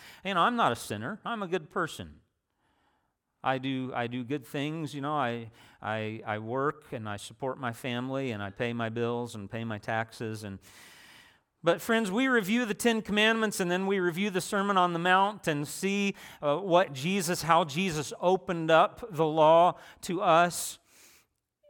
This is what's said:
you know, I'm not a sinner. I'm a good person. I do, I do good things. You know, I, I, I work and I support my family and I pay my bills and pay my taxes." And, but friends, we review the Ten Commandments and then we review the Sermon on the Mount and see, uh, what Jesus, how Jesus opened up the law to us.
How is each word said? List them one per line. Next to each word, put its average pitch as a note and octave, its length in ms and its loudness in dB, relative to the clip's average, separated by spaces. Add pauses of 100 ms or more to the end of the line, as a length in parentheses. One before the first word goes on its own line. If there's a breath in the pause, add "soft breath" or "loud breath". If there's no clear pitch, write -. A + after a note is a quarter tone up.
(240 loud breath)
you F#3+ 120 -4
know, E3+ 60 2
I'm A#3 140 2
not D3+ 160 2
a A2+ 40 0
sinner. A#2 500 -8
I'm G#3+ 160 -6
a F#3+ 60 -6
good E3 240 -6
person. D3 400 -6 (1300)
I C3 140 0
do, C3 380 -4
I A#2+ 100 -2
do B2 180 -6
good C#3 220 -6
things. D3+ 480 -6
You C#3+ 80 -10
know, D3+ 140 -4
I, A#2 340 -4 (320 soft breath)
I, A2 460 -6
I G#2+ 100 -4
work C3 540 -4
and A2 180 -8
I G#2 80 -6
support - 420 -8
my A#2+ 140 -4
family C3 560 -4
and G#2 140 -6
I G2 80 -6
pay A#2+ 220 -4
my A#2 160 -4
bills A#2+ 440 -4
and G2+ 160 -10
pay A2+ 140 -8
my A2 160 -6
taxes." A2+ 640 -6
And, G2 160 -10 (1040 loud breath)
but D#3+ 180 2
friends, A3+ 300 0
we B3+ 160 2
review A#3 380 2
the G3+ 100 -4
Ten A3+ 260 2
Commandments G#3+ 580 2
and F3 120 0
then F#3+ 160 0
we G3 120 2
review F3+ 300 0
the F#3 100 -2
Sermon G3+ 380 0
on F3 160 4
the E3+ 60 -2
Mount F#3+ 480 2
and D3 200 -2
see, G3 460 -2 (300 loud breath)
uh, D3 140 2
what F3 360 4
Jesus, E3+ 480 -2
how E3 220 6
Jesus D3+ 580 -2
opened F3+ 480 0
up D#3+ 400 4
the D#3+ 160 0
law D#3+ 520 6 (240 loud breath)
to F#3 200 -4
us. F3 560 4 (920 soft breath)